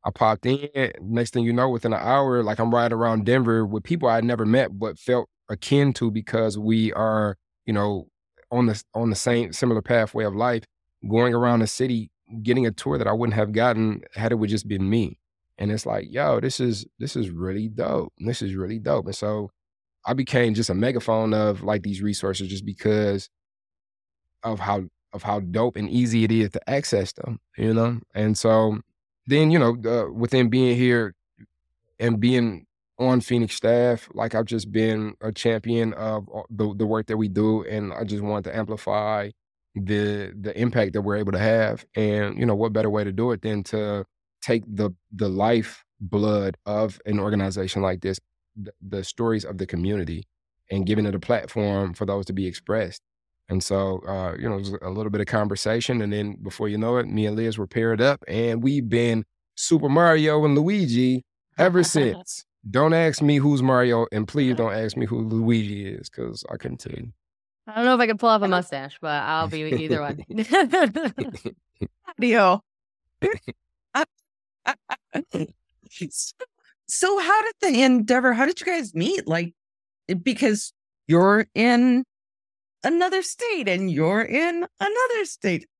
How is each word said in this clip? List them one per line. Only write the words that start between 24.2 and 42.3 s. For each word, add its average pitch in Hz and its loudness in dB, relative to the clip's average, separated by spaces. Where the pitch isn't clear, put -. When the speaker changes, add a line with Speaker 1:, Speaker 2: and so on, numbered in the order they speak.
Speaker 1:
of 113 -4
how, 101 -2
of 95 -12
how 104 -2
dope 107 -2
and 104 -4
easy 117 2
it 110 2
is 110 4
to - -8
access 117 -2
them, - -10
you 110 0
know? 117 0
And 107 0
so 110 4
then, 151 4
you 175 6
know, 120 4
uh, 110 0
within 117 2
being 123 4
here 123 2
and 117 0
being 117 2
on 127 4
Phoenix 117 -2
staff, 120 2
like, 113 -4
I've 113 0
just 107 -6
been 107 0
a 110 -6
champion 113 -2
of, 107 -6
uh, 107 -10
the, 107 -2
the 107 0
work 110 -2
that 110 -2
we 107 0
do. 107 2
And 104 -6
I 62 -6
just 104 -6
wanted 104 -4
to - -6
amplify 107 -4
the, 104 -2
the 101 -8
impact 117 2
that 104 -2
we're 101 -2
able 104 -2
to 92 0
have. 110 2
And, 104 0